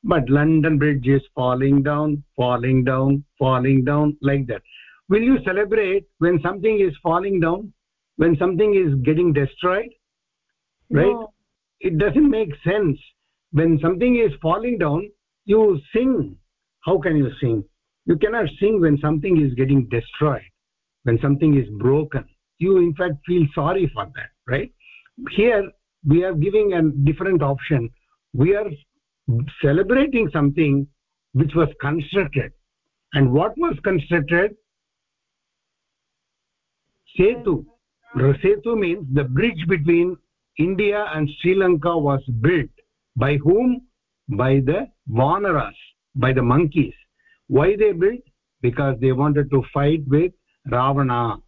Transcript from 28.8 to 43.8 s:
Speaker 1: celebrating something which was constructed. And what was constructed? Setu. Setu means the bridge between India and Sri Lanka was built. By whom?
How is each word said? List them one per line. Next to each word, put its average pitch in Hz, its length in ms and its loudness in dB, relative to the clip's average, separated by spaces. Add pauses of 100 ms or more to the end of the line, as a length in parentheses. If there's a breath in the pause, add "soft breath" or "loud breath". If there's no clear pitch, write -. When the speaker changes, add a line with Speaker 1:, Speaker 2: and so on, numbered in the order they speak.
Speaker 1:
celebrating 214 680 2
something 143 540 0 (460)
which 143 220 -2
was 160 140 2 (120)
constructed. 147 720 -4 (600)
And 135 200 2
what 170 260 0
was 330 260 -4
constructed? 170 720 -2 (2500)
Setu. 214 480 0 (480)
Setu 202 640 0
means 180 340 -4
the 143 120 0
bridge 160 440 -2
between 170 480 0 (420)
India 202 560 -2
and 151 140 -2 (120)
Sri 180 140 0
Lanka 175 440 0
was 139 240 -2 (180)
built. 147 300 0 (460)
By 139 220 0
whom? 226 440 2 (460)